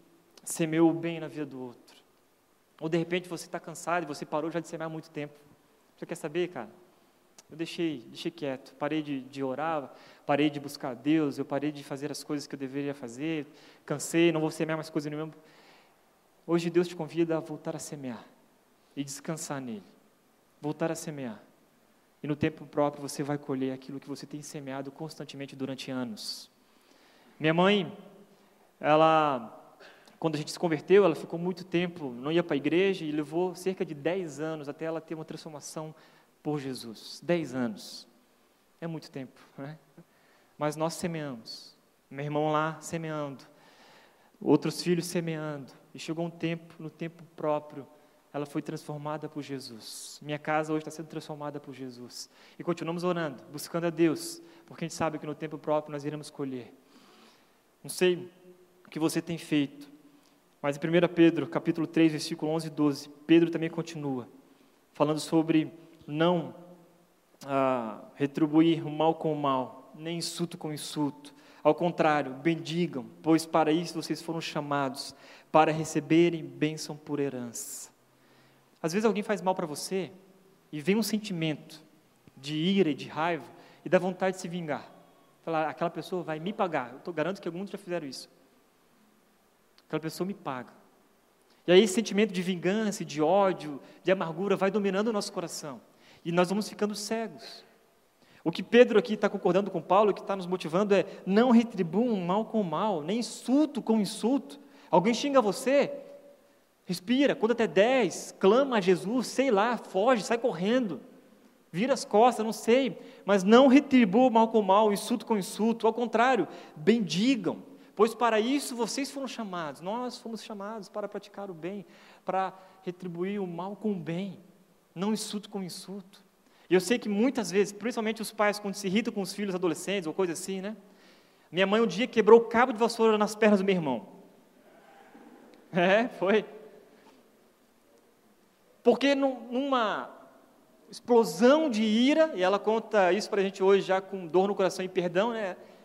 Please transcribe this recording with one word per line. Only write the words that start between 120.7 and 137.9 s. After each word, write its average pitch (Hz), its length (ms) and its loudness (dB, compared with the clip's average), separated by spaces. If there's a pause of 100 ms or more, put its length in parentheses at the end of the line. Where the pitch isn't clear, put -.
para 202 180 -8
praticar 202 420 -12
o 185 40 -12
bem, 180 320 -10 (400)
para 185 260 -2 (300)
retribuir 180 580 -6
o 190 80 -4
mal 180 280 -8
com 208 180 -2
o - 20 -2
bem, 170 440 -6 (540)
não 202 200 -2
insulto 208 360 -6
com 196 140 -8
insulto. - 580 -14 (480)
E 165 40 4
eu 180 80 6
sei 233 180 0
que 226 80 -8
muitas 208 440 0
vezes, 196 200 2
principalmente 220 500 -4
os 202 100 -8
pais, 208 280 2
quando 196 140 -6
se 196 140 -6
irritam 226 260 0
com 208 80 -4
os 180 120 -6
filhos 202 220 -4
adolescentes 180 520 -2
ou 156 60 -6
coisa 175 200 0
assim, 190 280 -8
né? 214 140 -8 (760)
Minha 185 180 2
mãe 214 120 4
um 233 80 4
dia 196 200 -2
quebrou 220 320 10
o 226 60 2
cabo 247 280 2
de 208 60 -6
vassoura 220 380 4
nas 208 180 0
pernas 208 240 6
do 190 60 0
meu 190 100 4
irmão. 135 320 -2 (1600)
É, 190 380 4
foi. - 360 2 (2500)